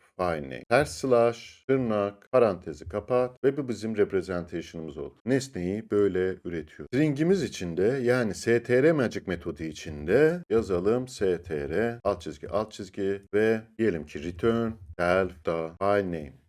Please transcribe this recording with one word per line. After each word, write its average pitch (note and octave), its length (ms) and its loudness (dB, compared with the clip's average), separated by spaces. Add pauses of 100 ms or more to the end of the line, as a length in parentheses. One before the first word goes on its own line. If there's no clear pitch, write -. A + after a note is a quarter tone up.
(180)
file F2 240 -2
name. B1+ 280 -10
Ters C3+ 280 2
slash, A#2 680 0
tırnak, G#2+ 640 0
parantezi E2+ 580 2
kapat B2 540 -2
ve C#3 140 4
bu C3+ 120 -4
bizim A2 280 -6
representation'ımız E2+ 1000 -2
oldu. C#2+ 180 -10 (100)
Nesneyi A2 640 -2
böyle F#2+ 440 2 (100)
üretiyor. D#2 420 -10
String'imiz D#3 560 2
içinde F2+ 400 -4
yani A#2+ 500 2
S A#2 300 0
T B2 200 4
R D#3+ 80 6
magic B2+ 360 0
metodu E2+ 360 -6
içinde E2 880 0
yazalım G#2+ 580 0
S F#2+ 340 -2
T C#2+ 280 -6
R, A#2 340 -2
alt G2+ 180 -2
çizgi, - 280 -12
alt G#2+ 220 -2
çizgi G2 500 -4 (120)
ve A2 280 4 (160)
diyelim F#2 280 0
ki D2 180 -10
return, A2+ 480 0 (280)
self F2+ 460 2
da E2 340 -4
file G2+ 260 2
name. D#2+ 280 -6 (160)